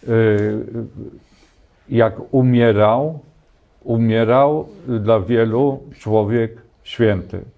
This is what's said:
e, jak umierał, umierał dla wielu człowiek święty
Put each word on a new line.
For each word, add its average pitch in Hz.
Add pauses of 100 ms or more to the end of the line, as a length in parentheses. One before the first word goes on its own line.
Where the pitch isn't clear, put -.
e, 120 (1800)
jak 113 (180)
umierał, 123 (640)
umierał 117 (320)
dla 107
wielu 117 (200)
człowiek 110 (320)
święty 98 (160)